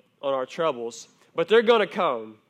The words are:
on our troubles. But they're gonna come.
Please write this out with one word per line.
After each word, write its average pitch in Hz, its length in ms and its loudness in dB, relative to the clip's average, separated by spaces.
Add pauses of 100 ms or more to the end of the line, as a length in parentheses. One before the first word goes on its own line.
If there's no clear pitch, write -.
(220)
on 139 120 -2
our 131 120 -4
troubles. 123 640 -6 (260)
But 170 120 -2
they're 226 160 6
gonna 214 240 4
come. 120 500 -4 (120)